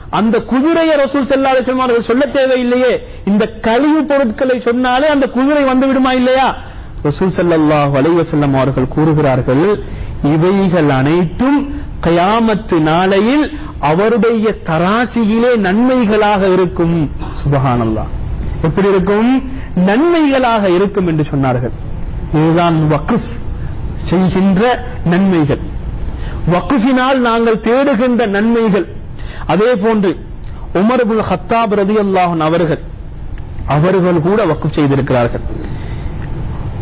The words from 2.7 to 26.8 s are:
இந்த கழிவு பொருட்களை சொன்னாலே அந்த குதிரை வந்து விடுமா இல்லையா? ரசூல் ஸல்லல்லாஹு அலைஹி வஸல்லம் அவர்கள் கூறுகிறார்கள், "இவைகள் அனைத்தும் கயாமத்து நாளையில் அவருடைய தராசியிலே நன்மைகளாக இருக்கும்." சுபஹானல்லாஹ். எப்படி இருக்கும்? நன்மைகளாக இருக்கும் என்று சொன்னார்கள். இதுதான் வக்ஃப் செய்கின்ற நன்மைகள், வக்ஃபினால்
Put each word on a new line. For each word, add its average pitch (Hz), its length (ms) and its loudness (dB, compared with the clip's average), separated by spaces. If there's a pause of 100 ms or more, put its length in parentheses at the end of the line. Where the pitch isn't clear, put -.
இந்த 208 240 2
கழிவு 277 560 0
பொருட்களை 262 560 0
சொன்னாலே 254 460 0
அந்த 277 220 2
குதிரை 277 360 2
வந்து 262 220 2
விடுமா 262 260 2
இல்லையா? 254 440 2 (480)
ரசூல் 170 320 0
ஸல்லல்லாஹு 156 580 2
அலைஹி 151 240 2
வஸல்லம் 147 360 0
அவர்கள் 131 340 0
கூறுகிறார்கள், 151 960 2 (400)
"இவைகள் 170 640 2
அனைத்தும் 170 720 2 (440)
கயாமத்து 190 760 2
நாளையில் 190 800 2 (200)
அவருடைய 214 760 2 (100)
தராசியிலே 226 920 0
நன்மைகளாக 208 960 2
இருக்கும்." 170 580 0 (260)
சுபஹானல்லாஹ். 123 720 0 (520)
எப்படி 190 260 2
இருக்கும்? 202 420 2 (440)
நன்மைகளாக 254 920 2
இருக்கும் 185 380 0
என்று 156 240 0
சொன்னார்கள். 123 440 0 (600)
இதுதான் 160 560 2
வக்ஃப் 151 400 -2 (640)
செய்கின்ற 190 880 0 (200)
நன்மைகள், 170 580 2 (880)
வக்ஃபினால் 262 640 0